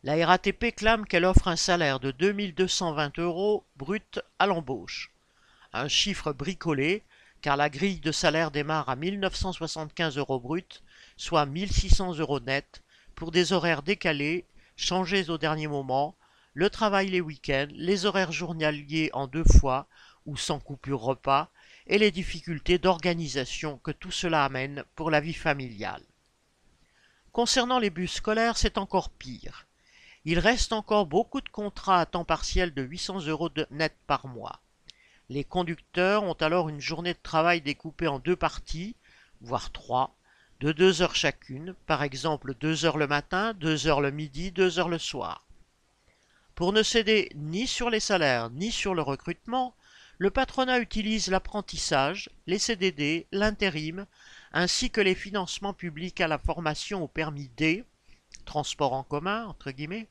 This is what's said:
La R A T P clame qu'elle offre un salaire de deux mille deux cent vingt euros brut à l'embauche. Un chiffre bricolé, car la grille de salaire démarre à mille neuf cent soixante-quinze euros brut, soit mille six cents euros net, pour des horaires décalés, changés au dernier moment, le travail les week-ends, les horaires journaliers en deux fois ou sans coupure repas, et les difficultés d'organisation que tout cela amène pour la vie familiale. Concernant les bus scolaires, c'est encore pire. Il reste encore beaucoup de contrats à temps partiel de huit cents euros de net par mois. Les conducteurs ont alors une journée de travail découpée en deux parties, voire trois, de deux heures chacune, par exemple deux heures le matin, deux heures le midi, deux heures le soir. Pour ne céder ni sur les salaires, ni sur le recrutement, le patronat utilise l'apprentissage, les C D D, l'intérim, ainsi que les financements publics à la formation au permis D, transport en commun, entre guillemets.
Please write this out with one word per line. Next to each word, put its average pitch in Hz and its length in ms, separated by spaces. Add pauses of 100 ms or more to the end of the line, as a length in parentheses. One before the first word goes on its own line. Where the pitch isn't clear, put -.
La 156 220
R 165 40
A 185 80
T - 160
P 233 180
clame 220 340
qu'elle 175 200
offre 185 220
un 165 80
salaire 156 440
de 131 120
deux 175 200
mille 196 220
deux 185 120
cent 170 280
vingt 147 240
euros 180 480 (100)
brut 175 440 (180)
à 190 80
l'embauche. 131 680 (640)
Un 127 120
chiffre - 460
bricolé, 156 720 (380)
car 143 160
la 147 100
grille 175 320
de 160 120
salaire 156 380
démarre 147 380
à 127 80
mille 185 240
neuf 190 140
cent 185 180
soixante-quinze 156 640
euros 135 240
brut, 147 420 (360)
soit 151 260
mille 165 260
six 190 200
cents 180 240
euros 143 260
net, 135 420 (320)
pour 160 180
des 170 200
horaires 165 300
décalés, 160 640 (300)
changés 185 520
au 165 80
dernier 156 300
moment, 139 500 (380)
le 180 160
travail 196 380
les 180 120
week-ends, 147 520
les 185 340
horaires 185 260
journaliers 156 800
en 135 140
deux 147 180
fois 139 420 (380)
ou 147 120
sans 151 220
coupure 135 420
repas, 135 500 (360)
et 202 120
les 214 120
difficultés 170 680
d'organisation 160 1000
que - 140
tout 185 180
cela 165 340
amène 135 380 (140)
pour 156 140
la 151 100
vie 156 140
familiale. 120 680 (1300)
Concernant 247 480
les 208 120
bus 170 220
scolaires, 226 440
c'est - 200
encore 190 340
pire. - 560 (580)
Il 170 160
reste 226 320
encore 208 340
beaucoup 202 340
de - 80
contrats 196 520
à 156 60
temps 175 180
partiel 165 500
de 135 80
huit 139 160
cents 190 220
euros 156 300
de - 200
net 151 240 (140)
par 135 180
mois. 117 340 (680)
Les 135 160
conducteurs 180 800
ont 175 80
alors 160 360
une 147 120
journée 170 340
de - 80
travail 165 380
découpée 156 480
en 139 100
deux 165 160
parties, 170 600 (440)
voire 117 300
trois, - 460 (420)
de 147 140
deux 175 300
heures - 120
chacune, 156 600 (100)
par 143 160
exemple 135 520
deux 156 300
heures 151 140
le 147 80
matin, 185 480
deux 156 320
heures 147 140
le 139 100
midi, 156 400
deux 180 300
heures 170 80
le 170 100
soir. - 480 (1120)
Pour 175 160
ne 214 100
céder 220 540
ni 165 320
sur 240 220
les 214 100
salaires, 135 500
ni 180 220
sur 190 220
le 165 80
recrutement, 226 720 (420)
le 196 120
patronat 254 480
utilise 214 500
l'apprentissage, 185 1000 (160)
les 185 120
C 226 160
D 185 160
D, 147 420
l'intérim, 196 760 (460)
ainsi 180 360
que 214 140
les 190 120
financements 196 600
publics 170 480
à 165 60
la 151 100
formation 165 640
au 139 40
permis 143 500
D, 160 260 (600)
transport 139 480
en 135 80
commun, 190 420
entre 139 280
guillemets. 160 380